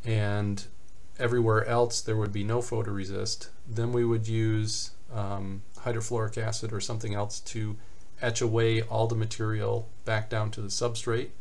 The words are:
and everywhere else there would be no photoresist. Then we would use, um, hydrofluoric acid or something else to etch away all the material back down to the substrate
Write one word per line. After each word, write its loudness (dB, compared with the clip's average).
and 0
everywhere 4
else 4
there 0
would 0
be -2
no 2
photoresist. -2
Then 0
we 4
would 2
use, 2
um, -4
hydrofluoric -2
acid -2
or -2
something -2
else -2
to -2
etch 0
away 4
all 2
the 0
material 0
back 0
down 2
to -6
the -2
substrate 0